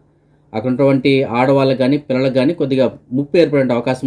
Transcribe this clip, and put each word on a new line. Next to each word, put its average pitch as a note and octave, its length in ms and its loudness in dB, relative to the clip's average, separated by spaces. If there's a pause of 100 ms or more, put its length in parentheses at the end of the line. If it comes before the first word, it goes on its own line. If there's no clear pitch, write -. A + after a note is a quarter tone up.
(560)
అక్కడ A2 140 -4
ఉన్నటువంటి C3+ 420 2 (260)
ఆడవాళ్ళకు C3+ 440 2
కానీ C3 140 2 (120)
పిల్లలకు C3 300 -2
కానీ C#3 220 0
కొద్దిగా C3 260 0 (320)
ముప్పు C#3+ 240 -2
ఏర్పడే C#3 340 0
అవకాశం B2+ 300 -4